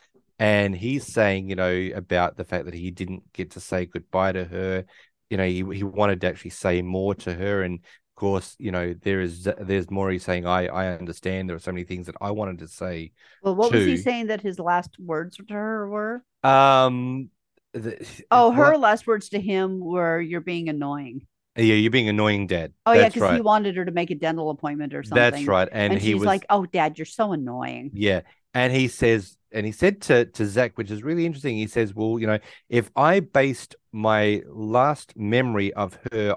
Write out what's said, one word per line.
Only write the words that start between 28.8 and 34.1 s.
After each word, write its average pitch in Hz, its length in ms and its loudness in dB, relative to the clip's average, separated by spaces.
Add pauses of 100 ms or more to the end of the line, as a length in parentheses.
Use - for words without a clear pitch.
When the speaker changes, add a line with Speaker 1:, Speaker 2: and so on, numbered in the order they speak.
Speaker 1:
says, 113 480 0 (160)
and 107 140 -4
he 110 60 -6
said 202 300 2
to, 120 240 4
to - 200 -4
Zach, 117 320 0
which 104 120 -8
is 107 120 -8
really 165 240 -2
interesting, 139 300 -6
he 107 100 -2
says, 107 280 -2
"Well, 110 240 -2
you 110 80 -4
know, 107 120 2 (320)
if 117 260 0
I 165 240 4
based 135 560 0 (160)
my 107 560 2